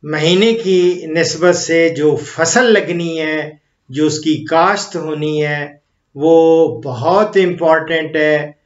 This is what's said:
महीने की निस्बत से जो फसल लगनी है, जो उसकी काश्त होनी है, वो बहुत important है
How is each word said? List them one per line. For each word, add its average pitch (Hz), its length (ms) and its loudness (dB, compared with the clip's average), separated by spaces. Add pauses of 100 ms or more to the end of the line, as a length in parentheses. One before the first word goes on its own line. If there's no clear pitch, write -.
महीने 170 480 2
की 180 540 0
निस्बत 165 480 0
से 165 360 0
जो 143 260 0
फसल 165 480 -2
लगनी 170 520 0
है, 156 440 -6 (300)
जो 147 160 -2
उसकी 151 280 -2
काश्त 180 640 0
होनी 151 440 -4
है, 147 420 -6 (340)
वो 165 680 4
बहुत 170 520 0
important 160 800 0
है 151 500 0